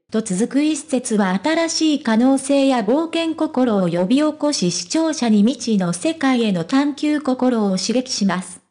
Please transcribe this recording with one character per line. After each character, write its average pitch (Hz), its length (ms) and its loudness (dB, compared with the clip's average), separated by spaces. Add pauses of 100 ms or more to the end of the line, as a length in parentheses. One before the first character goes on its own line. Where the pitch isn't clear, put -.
(100)
と 214 120 -2
続 208 260 -2
く 269 140 0
一 311 140 0
節 247 400 -4
は 196 260 2
新 330 260 0
し 320 280 0
い 285 60 -6
可 220 140 0
能 262 200 4
性 269 300 2
や 254 140 2
冒 262 260 0
険 330 300 -4
心 254 420 0
を 185 100 2
呼 170 160 0
び 220 120 2
起 302 180 2
こ 294 180 -2
し 185 180 0
視 - 180 -8
聴 320 240 0
者 247 160 -2
に 208 160 4
未 233 320 0
知 - 20 2
の 175 140 0
世 320 220 -2
界 262 280 0
へ 214 100 0
の 170 120 -2
探 269 300 0
求 302 260 -2
心 247 460 0
を 190 120 0
刺 220 140 -4
激 254 200 -2
し - 140 0
ま 180 160 0
す。 - 180 -16 (100)